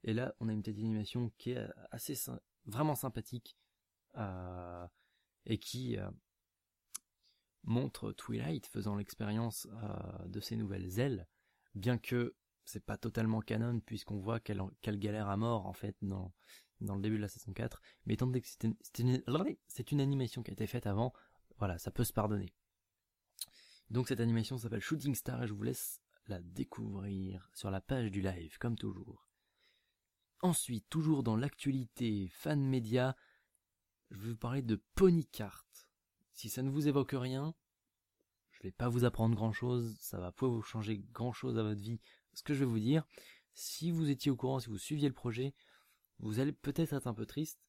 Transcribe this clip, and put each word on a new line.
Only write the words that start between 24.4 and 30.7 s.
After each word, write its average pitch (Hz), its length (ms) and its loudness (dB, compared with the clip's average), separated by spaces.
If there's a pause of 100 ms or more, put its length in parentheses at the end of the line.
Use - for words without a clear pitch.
s'appelle 113 220 -2
Shooting 139 340 0
Star 123 300 -4
et - 20 -2
je 104 80 -2
vous 101 80 -6
laisse - 380 -4 (260)
la 95 140 -6
découvrir 95 1120 -6
sur - 160 -4
la 95 100 -2
page 120 300 0
du 95 120 -2
live, 90 360 -4
comme 120 180 0
toujours. 95 520 -8 (1120)
Ensuite, 127 480 0